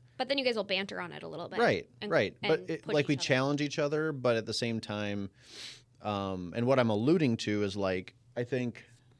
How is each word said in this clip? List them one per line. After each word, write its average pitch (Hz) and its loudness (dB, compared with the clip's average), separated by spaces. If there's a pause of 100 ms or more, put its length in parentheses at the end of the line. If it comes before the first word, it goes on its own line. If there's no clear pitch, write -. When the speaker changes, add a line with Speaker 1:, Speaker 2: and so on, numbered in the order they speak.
(160)
Speaker 1:
But 254 -4
then 277 0
you 269 -2
guys 240 2
will 208 -2
banter 196 -4
on 175 -8
it 151 -12
a 170 -10
little 160 -8
bit 185 -6
Speaker 2:
Right, 170 2 (140)
Speaker 1:
and, 208 -8
Speaker 2:
right. 120 2
Speaker 1:
and 208 0
Speaker 2:
But - 2
it, 147 -4
Speaker 1:
push - -2
Speaker 2:
like, 147 4
we 151 2
Speaker 1:
each 131 0
other. - -2
Speaker 2:
challenge 139 2
each 147 -2
other, 156 0
but 123 2
at 113 -2
the 113 -4
same 117 -2
time, 104 -4 (720)
um, 95 -4
and 117 0
what 131 6
I'm 117 4
alluding 123 4
to 104 0
is, 98 -4
like, 95 -2 (220)
I 123 -4
think 123 -4 (380)